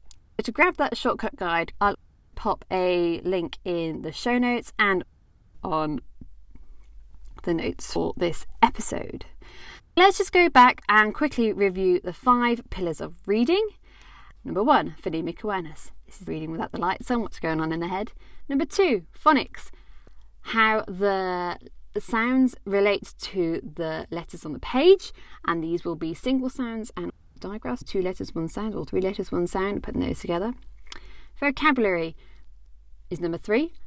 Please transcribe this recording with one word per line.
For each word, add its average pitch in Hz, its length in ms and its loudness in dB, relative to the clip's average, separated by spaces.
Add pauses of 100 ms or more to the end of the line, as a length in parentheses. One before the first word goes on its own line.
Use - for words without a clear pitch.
(380)
So 214 60 2
to 226 80 -4
grab 349 240 4
that 285 200 0
shortcut - 400 0
guide, 170 440 0
I'll 202 160 4 (380)
pop - 360 -2
a 180 500 2
link 180 440 -2
in 165 380 -4
the 160 100 -8
show 247 260 0
notes 247 400 0
and 196 260 4 (580)
on 156 380 -2 (1400)
the 170 100 0
notes - 380 -4
for 165 240 0
this 170 300 -2 (160)
episode. - 600 -2 (720)
Let's 381 220 8
just 370 140 -2
go 349 180 6
back 247 380 8
and 214 260 6
quickly 240 380 2
review 185 480 4
the 175 120 -4
five 240 560 4
pillars 170 320 -4
of 156 260 -10
reading. 254 400 4 (800)
Number 175 180 -2
one, 190 400 4
phonemic 160 400 -4
awareness. 175 500 -6 (120)
This - 160 -20
is 170 80 -12
reading 160 240 -6
without 165 200 -6
the 170 80 -6
lights 180 300 -2
on, 233 120 0
what's - 180 -8
going 160 200 0
on 160 120 -2
in 165 80 -4
the 175 80 -2
head. 190 240 -4 (360)
Number 277 160 0
two, 277 420 2 (120)
phonics, - 520 2 (720)
how 220 400 2
the 185 760 -2 (400)
sounds 247 560 2 (100)
relate 202 540 2
to 165 420 -2 (140)
the 160 360 -4
letters 165 340 -10
on 160 80 -6
the 120 80 -10
page, 349 520 6 (340)
and 170 180 0
these 170 200 -2
will 165 120 -4
be 160 160 -4
single 254 380 0
sounds 226 460 -8
and 175 140 -6 (300)
digraphs, 214 440 -6
two 190 180 -2
letters, 185 320 -4
one 165 140 -4
sound, 208 260 -4
or 151 100 -6
three 185 160 -2
letters, 190 320 -2
one 175 140 2
sound, 202 360 -2
putting - 180 -4
those - 200 -2
together. 185 340 -2 (840)
Vocabulary 233 760 2 (960)
is 160 100 -6
number 170 180 -2
three, 262 360 0 (120)